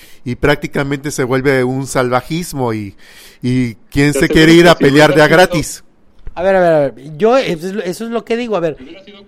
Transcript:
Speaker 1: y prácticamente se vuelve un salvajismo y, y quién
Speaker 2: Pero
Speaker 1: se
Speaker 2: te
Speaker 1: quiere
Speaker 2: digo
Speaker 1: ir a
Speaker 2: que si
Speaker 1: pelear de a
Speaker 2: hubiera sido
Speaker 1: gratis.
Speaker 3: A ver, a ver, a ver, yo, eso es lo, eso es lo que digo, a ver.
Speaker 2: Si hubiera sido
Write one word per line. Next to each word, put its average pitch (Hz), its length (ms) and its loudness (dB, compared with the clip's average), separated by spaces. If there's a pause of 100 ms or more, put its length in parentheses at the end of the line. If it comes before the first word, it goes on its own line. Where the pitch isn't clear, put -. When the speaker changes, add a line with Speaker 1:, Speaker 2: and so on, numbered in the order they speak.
(240)
Speaker 1:
y 120 120 -8
prácticamente 143 760 -4
se 139 140 -4
vuelve 131 400 0
un 131 240 -4
salvajismo 127 840 -4
y, 107 240 -10 (460)
y 123 320 -2 (160)
quién 143 220 0
Speaker 2:
Pero - 20 -2
Speaker 1:
se 139 140 0
Speaker 2:
te - 80 0
Speaker 1:
quiere 160 160 6
Speaker 2:
digo 170 140 8
Speaker 1:
ir - 40 6
a 165 60 6
Speaker 2:
que - 100 0
si 139 60 4
Speaker 1:
pelear 147 240 4
de 151 80 4
a - 20 4
Speaker 2:
hubiera 160 200 4
sido - 100 -2
Speaker 1:
gratis. - 280 -8 (520)
Speaker 3:
A 170 80 -8
ver, 190 120 0
a 190 40 2
ver, 170 120 2
a 156 80 2 (120)
ver, 143 260 -18
yo, 220 180 2
eso 175 300 -2
es 190 80 -10
lo, 208 80 -8
eso 180 240 -8
es 233 60 -10
lo 233 120 -6
que 233 140 -4
digo, 233 180 -6
a 175 40 -2
ver. 160 180 -4
Speaker 2:
Si - 60 -20
hubiera - 200 -20
sido - 240 -20